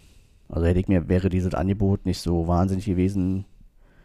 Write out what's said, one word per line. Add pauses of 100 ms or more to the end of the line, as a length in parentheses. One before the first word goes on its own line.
(500)
Also
hätte
ich
mir,
wäre
dieses
Angebot
nicht
so
wahnsinnig
gewesen, (600)